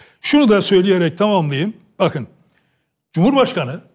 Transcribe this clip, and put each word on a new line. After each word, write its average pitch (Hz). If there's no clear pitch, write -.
Şunu 294
da 202
söyleyerek 180
tamamlayayım. 190
Bakın, 139
Cumhurbaşkanı 185